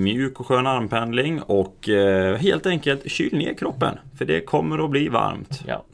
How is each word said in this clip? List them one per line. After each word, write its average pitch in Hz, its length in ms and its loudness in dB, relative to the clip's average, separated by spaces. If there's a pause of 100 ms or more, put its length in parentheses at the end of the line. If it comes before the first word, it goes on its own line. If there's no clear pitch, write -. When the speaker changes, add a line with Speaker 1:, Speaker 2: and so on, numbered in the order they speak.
Speaker 1:
mjuk 127 400 0
och 120 60 -10
skön 127 200 2
armpendling 123 760 -2
och, - 460 0
eh, 98 480 4
helt 165 300 2
enkelt 143 440 0
kyl - 280 -2
ner - 160 -2
kroppen, - 440 -4 (200)
för - 60 -2
det 160 160 0
kommer 156 440 -2
att 147 60 -2
bli 143 180 0
varmt. - 580 -2
Speaker 2:
Ja, - 280 -8